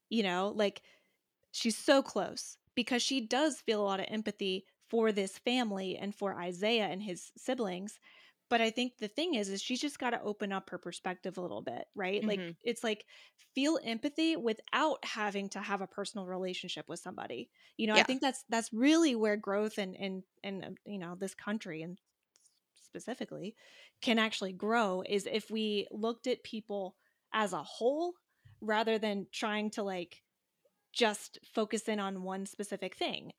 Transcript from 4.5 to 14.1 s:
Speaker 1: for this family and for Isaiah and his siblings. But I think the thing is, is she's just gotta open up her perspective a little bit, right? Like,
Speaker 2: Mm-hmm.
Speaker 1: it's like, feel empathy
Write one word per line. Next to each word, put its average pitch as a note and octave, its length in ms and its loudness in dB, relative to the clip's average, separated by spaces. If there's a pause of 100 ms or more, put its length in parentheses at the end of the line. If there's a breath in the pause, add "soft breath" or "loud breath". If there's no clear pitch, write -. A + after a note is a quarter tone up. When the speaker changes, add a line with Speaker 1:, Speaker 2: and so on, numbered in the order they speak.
Speaker 1:
for A3 240 4
this G3 260 0
family G#3 580 0
and G3+ 180 -6
for G3 240 -2
Isaiah F#3+ 480 2
and F#3 160 -4
his F3+ 340 -8
siblings. G#3 640 -4 (500 soft breath)
But A#3 120 6
I A3 100 4
think B3 280 -2
the G#3+ 100 -4
thing D#4+ 260 0
is, G#3 140 0
is G3 120 -4
she's B3+ 200 -2
just D4 180 -4
gotta A#3+ 220 0
open G#3 320 -4
up F#3+ 180 -4
her F3+ 80 -6
perspective F3+ 580 -8
a F3+ 40 -6
little G3 220 -6
bit, - 320 -6
right? G3+ 320 0
Like, G3+ 140 0
Speaker 2:
Mm-hmm. E3+ 220 -8
Speaker 1:
it's A#3 200 -2
like, G#3+ 220 -2 (500 soft breath)
feel C#4+ 280 4
empathy D4 540 2